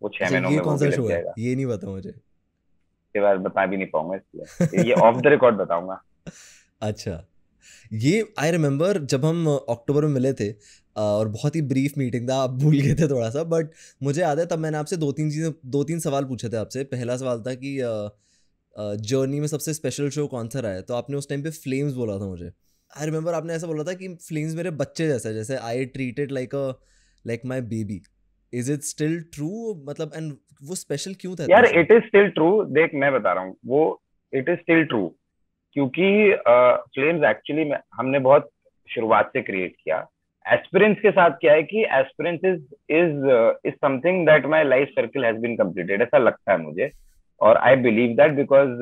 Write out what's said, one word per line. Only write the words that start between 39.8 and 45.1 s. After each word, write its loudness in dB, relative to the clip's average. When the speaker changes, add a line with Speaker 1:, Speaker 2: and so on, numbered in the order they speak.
Speaker 1:
किया। -4
एस्पिरेंट्स 2
के 4
साथ 6
क्या 4
है 4
कि -2
aspirants -2
is, 0
is, 2
uh, 6
is -4
something 2
that 6
my 2
life 4
circle 0